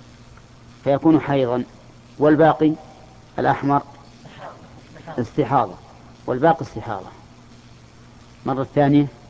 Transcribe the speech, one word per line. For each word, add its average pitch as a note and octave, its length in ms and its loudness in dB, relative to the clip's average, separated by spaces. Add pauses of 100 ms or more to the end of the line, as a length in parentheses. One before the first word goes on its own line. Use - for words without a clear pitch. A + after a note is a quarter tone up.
(840)
فيكون C#3+ 380 2
حيضا. B2+ 420 -2 (560)
والباقي D#3 540 4 (640)
الأحمر C#3 420 0 (1400)
استحاضة، B2 540 -2 (520)
والباقي C3+ 360 0
استحاضة. G#2+ 440 -12 (1400)
مرة C3 300 -4
ثانية C#3+ 320 4 (220)